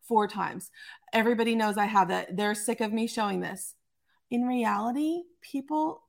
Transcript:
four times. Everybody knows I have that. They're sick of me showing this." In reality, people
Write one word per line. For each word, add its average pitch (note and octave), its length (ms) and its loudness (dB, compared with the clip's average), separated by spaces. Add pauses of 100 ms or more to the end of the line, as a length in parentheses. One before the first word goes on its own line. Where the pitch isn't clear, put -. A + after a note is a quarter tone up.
four G#3+ 260 4
times. F#3 440 -6 (420)
Everybody A3+ 400 4
knows G#3+ 240 2
I G#3 80 2
have G3 220 4
that. F#3 280 -2
They're G#3 200 0
sick A3+ 260 -2
of G#3+ 100 0
me A3+ 140 0
showing G#3 360 -2
this." F3+ 340 -8 (560)
In A#3+ 160 0
reality, B3 720 0 (200)
people D4+ 680 -4